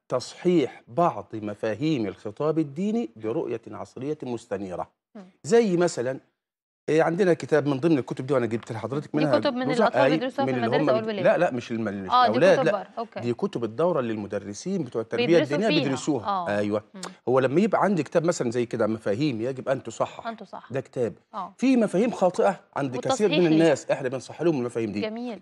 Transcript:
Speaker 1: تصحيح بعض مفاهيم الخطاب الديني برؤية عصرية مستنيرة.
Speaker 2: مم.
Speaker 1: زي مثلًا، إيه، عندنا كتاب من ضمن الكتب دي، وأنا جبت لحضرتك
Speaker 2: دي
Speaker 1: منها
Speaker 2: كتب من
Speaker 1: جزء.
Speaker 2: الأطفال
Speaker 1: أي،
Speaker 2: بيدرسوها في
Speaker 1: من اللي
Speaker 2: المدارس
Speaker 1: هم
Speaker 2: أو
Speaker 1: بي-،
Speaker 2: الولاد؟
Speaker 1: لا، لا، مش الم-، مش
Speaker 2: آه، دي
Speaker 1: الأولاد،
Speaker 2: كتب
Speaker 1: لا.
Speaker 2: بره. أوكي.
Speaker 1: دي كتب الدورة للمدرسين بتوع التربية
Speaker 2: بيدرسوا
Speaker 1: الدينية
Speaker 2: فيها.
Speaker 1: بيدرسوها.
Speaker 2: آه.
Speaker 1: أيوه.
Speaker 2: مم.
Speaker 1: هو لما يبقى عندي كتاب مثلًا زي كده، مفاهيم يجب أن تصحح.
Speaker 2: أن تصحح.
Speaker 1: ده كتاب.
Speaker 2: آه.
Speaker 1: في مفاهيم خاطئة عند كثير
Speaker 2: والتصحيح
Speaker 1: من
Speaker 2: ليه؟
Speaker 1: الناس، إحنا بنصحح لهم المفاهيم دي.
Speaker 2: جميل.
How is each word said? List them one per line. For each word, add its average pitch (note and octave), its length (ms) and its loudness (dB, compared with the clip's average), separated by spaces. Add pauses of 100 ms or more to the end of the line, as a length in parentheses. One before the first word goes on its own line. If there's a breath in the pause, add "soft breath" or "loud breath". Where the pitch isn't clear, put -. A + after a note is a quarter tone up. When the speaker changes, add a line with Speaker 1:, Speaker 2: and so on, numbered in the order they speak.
Speaker 1:
تصحيح D3 760 0
بعض A#2+ 460 0
مفاهيم A2 760 -2
الخطاب C#3+ 520 -4
الديني F#3+ 560 -2
برؤية A2+ 460 -4 (100)
عصرية A#2+ 520 -8
مستنيرة. A#2 680 -6 (260)
Speaker 2:
مم. G3 100 -16 (180)
Speaker 1:
زي G3+ 340 4
مثلًا، C#3 420 -2 (720)
إيه، D#3 140 4
عندنا E3+ 300 2
كتاب C#3+ 340 2
من C3+ 120 0
ضمن D#3 180 4
الكتب - 300 -6
دي، C#3+ 60 0
وأنا B2 120 2
جبت A2+ 260 -4
لحضرتك A#2 400 -6
Speaker 2:
دي D3+ 60 -2
Speaker 1:
منها - 220 4
Speaker 2:
كتب D4 140 0
من B3+ 140 -4
Speaker 1:
جزء. B3+ 100 0
Speaker 2:
الأطفال A#3 240 4
Speaker 1:
أي، C4 80 6
Speaker 2:
بيدرسوها B3+ 360 0
في C4 60 0
Speaker 1:
من B3+ 120 0
اللي - 20 0 (120)
Speaker 2:
المدارس D#3 120 2
Speaker 1:
هم - 0 -
Speaker 2:
أو A3 160 2
Speaker 1:
بي-، A3 60 -4
Speaker 2:
الولاد؟ F#3+ 140 -2
Speaker 1:
لا، D#3 120 6
لا، E3+ 140 2
مش B2 200 -6
الم-، A2+ 100 -2 (220)
مش F#2 80 -8
Speaker 2:
آه، B3 140 6
دي A3+ 40 4
Speaker 1:
الأولاد، - 280 6
Speaker 2:
كتب - 80 0
Speaker 1:
لا. - 60 4
Speaker 2:
بره. G3 160 -4 (100)
أوكي. A3 220 -10
Speaker 1:
دي A#2+ 140 -2
كتب D3+ 300 -4
الدورة D3 380 0
للمدرسين G#2+ 840 -6
بتوع A#2 180 -4
التربية A#2 240 -2
Speaker 2:
بيدرسوا D#3+ 300 4
Speaker 1:
الدينية G#3 180 0
Speaker 2:
فيها. C#3+ 100 2
Speaker 1:
بيدرسوها. C3+ 440 -2
Speaker 2:
آه. F#3 220 -4
Speaker 1:
أيوه. G#2 340 -2 (100)
Speaker 2:
مم. F#3+ 80 -16 (280 loud breath)
Speaker 1:
هو C3 100 4
لما C3 220 2
يبقى E3 220 2
عندي F#3 200 2
كتاب D3+ 220 0
مثلًا D#3 260 0
زي B2 140 0
كده، A2 220 0
مفاهيم A2 540 -2
يجب B2+ 280 -6
أن C3 140 -2
تصحح. - 440 -6
Speaker 2:
أن A3+ 100 -12
تصحح. - 360 -16
Speaker 1:
ده C3 80 -4
كتاب. A#2 320 -4 (200)
Speaker 2:
آه. F#3+ 240 -10
Speaker 1:
في B3+ 200 4
مفاهيم G#3 340 2
خاطئة F#3 480 2 (160)
عند C3 220 -4
كثير B2 140 -2
Speaker 2:
والتصحيح G3 200 2
Speaker 1:
من G3+ 60 2
Speaker 2:
ليه؟ F3 100 4
Speaker 1:
الناس، D#3 440 4
إحنا C#3 180 -2
بنصحح - 320 -10
لهم E3 180 2
المفاهيم A#2+ 320 -4
دي. G2+ 100 -4
Speaker 2:
جميل. A3+ 400 -8